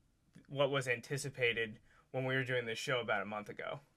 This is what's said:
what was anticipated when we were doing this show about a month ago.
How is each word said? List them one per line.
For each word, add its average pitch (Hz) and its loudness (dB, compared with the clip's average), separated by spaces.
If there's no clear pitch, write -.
what 139 2
was 135 2
anticipated 117 0
when 131 0
we 131 2
were 131 4
doing 123 0
this 113 -4
show 127 2
about 107 2
a 98 -2
month 104 -6
ago. - -6